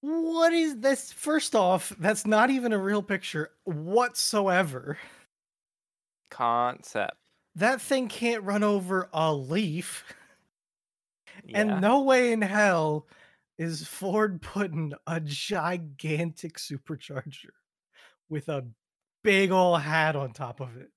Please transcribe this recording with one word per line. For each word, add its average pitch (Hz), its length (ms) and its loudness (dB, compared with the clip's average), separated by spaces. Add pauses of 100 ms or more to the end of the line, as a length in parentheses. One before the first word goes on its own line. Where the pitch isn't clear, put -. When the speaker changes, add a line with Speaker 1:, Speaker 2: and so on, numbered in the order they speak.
Speaker 1:
What 330 480 2
is 311 300 0
this? 269 320 0
First - 420 -2
off, 185 420 2
that's 208 300 0
not 214 220 4
even 247 240 0
a 208 40 2
real 202 240 0
picture 190 500 -4 (120)
whatsoever. 185 1300 0 (1300)
Speaker 2:
Concept. 120 880 -2 (400)
Speaker 1:
That 226 260 0
thing 262 280 -2
can't 233 340 -4
run 202 200 0
over 190 500 0
a 160 200 2
leaf. 156 720 -4 (160)
<laughs> - 40 -20 (1300)
And 214 180 2
Speaker 2:
Yeah. 196 80 0
Speaker 1:
no 233 240 4
way 254 280 4
in 226 120 0
hell 180 640 2 (500)
is 165 300 -6
Ford 196 540 -2
putting 165 520 -4 (140)
a 165 120 -4
gigantic 156 1400 -4
supercharger 139 920 -12 (800)
with 156 200 -8
a 139 180 -4 (560)
big 196 280 6
ol' 180 260 6
hat 156 380 2
on 139 160 -4
top 120 300 -10
of 123 160 -12
it. - 200 -20